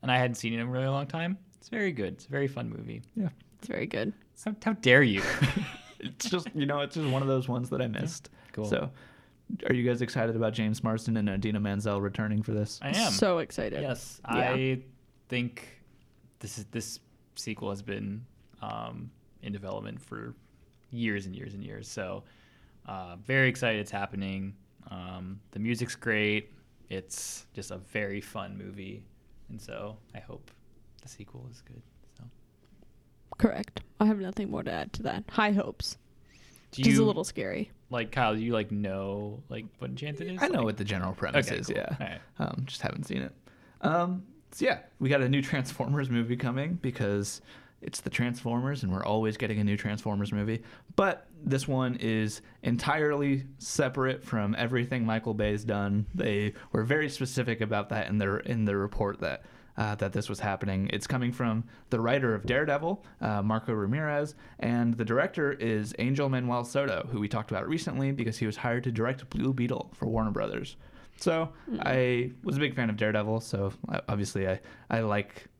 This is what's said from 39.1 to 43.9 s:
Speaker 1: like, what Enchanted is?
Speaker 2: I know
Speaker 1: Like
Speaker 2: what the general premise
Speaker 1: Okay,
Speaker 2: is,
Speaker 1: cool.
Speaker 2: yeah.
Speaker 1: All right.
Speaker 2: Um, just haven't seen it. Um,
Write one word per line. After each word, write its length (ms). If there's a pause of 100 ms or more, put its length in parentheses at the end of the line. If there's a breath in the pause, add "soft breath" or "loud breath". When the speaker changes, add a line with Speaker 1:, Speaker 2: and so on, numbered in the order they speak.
Speaker 1:
like, 160 (140)
what 120
Enchanted 400
is? 100
Speaker 2:
I 60
know 120
Speaker 1:
Like 60
Speaker 2:
what 120
the 60
general 300
premise 340
Speaker 1:
Okay, 120
Speaker 2:
is, 80
Speaker 1:
cool. 100
Speaker 2:
yeah. 220
Speaker 1:
All 80
right. 140 (180)
Speaker 2:
Um, 260
just 160
haven't 240
seen 160
it. 120 (480 soft breath)
Um, 420 (280)